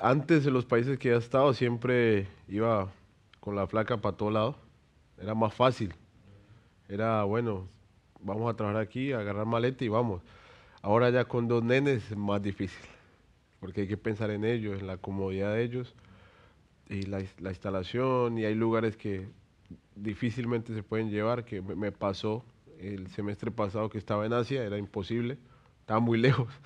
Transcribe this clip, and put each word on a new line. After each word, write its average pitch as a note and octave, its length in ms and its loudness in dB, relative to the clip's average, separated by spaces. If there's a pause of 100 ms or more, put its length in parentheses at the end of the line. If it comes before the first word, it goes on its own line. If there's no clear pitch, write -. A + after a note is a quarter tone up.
antes D3 460 4
en C3+ 60 4
los B2 120 2
países B2 320 2
que B2+ 140 0
he A#2+ 60 6
estado C3 360 4
siempre A#2+ 760 2 (220)
iba G#2 400 2 (500)
con G2+ 160 -6
la G2 120 -2
flaca A2 300 0
pa' G#2 160 -2
todo G#2 180 -2
lado. A2 240 0 (680)
Era G#2 140 -6
más A2 180 0
fácil. A#2+ 400 2 (960)
Era, G#2+ 340 2
bueno, G2+ 440 -2 (540)
vamos A2 300 -2
a G2+ 60 -4
trabajar G#2+ 240 0
aquí, C3 320 -4
agarrar G#2 320 -2
maleta A#2+ 400 0
y - 20 0
vamos. G#2+ 340 0 (600)
Ahora A#2 300 6
ya B2 140 4
con A#2 220 -2
dos A#2 160 2
nenes B2 480 2
es G#2 60 -6
más G2+ 240 0
difícil, G2 420 -6 (760)
porque F#2 220 -6
hay G2 60 -2
que G2+ 100 -2
pensar G#2+ 340 -2
en G#2 120 -4
ellos, G#2+ 380 -2
en F#2+ 60 -8
la F#2 100 -6
comodidad G2 560 -4
de A#2 100 0
ellos. B2 320 -6 (920)
Y G2 140 -4
la, G2 200 -4 (160)
la F#2+ 100 -8
instalación, A#2 880 -2
y A2 60 0
hay G#2+ 100 2
lugares A2+ 420 2
que G2 300 -6 (680)
difícilmente A2+ 800 -4
se G#2+ 100 -6
pueden A2 260 -2
llevar, A2+ 360 -2
que G2 160 -8
me, F#2+ 140 -8
me G2+ 160 -2
pasó G#2+ 520 -4 (360)
el F#2+ 280 -10
semestre G#2 440 -6
pasado G#2+ 380 -2
que - 80 -8
estaba G#2 280 -2
en A2+ 80 -2
Asia, B2 300 0
era G2+ 140 -4
imposible, A2+ 600 -4 (420)
estaba A2 220 2
muy A#2 180 4
lejos. B2 280 6 (180)